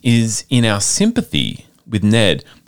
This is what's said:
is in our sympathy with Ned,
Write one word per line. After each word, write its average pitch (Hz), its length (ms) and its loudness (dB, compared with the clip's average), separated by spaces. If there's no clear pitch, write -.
is 117 480 0
in 120 160 2
our 101 160 0
sympathy 78 840 -2
with 104 160 -2
Ned, 104 400 2